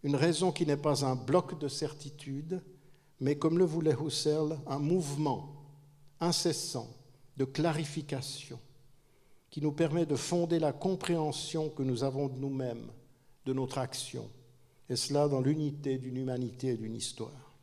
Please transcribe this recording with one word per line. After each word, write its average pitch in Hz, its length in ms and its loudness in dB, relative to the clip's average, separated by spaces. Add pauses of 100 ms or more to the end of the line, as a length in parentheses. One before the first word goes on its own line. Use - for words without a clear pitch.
une 143 120 2
raison 165 360 4
qui 170 140 0
n'est 147 100 4
pas 143 300 2
un 127 100 2
bloc 151 440 2
de 147 80 -4
certitude, 147 920 -6 (580)
mais 143 180 2
comme 160 200 4
le 185 80 8
voulait 156 300 2
Husserl, 151 720 0
un 139 120 -2
mouvement 147 720 0 (680)
incessant 165 760 0 (440)
de 135 80 2
clarification 147 1120 -2 (920)
qui - 120 -6
nous 151 100 2
permet 160 340 4
de 147 100 2
fonder 170 440 2
la 151 140 4
compréhension 165 960 0
que - 140 -4
nous 127 200 0
avons 135 240 0
de 127 100 -6
nous-mêmes, 127 540 -4 (540)
de 131 80 0
notre 131 240 -2
action, 127 520 -6 (600)
et 127 60 0
cela 147 320 2
dans 143 120 2
l'unité 143 580 0
d'une 127 200 -6
humanité 127 520 -2
et 120 80 0
d'une 110 180 -6
histoire. 123 500 -10 (180)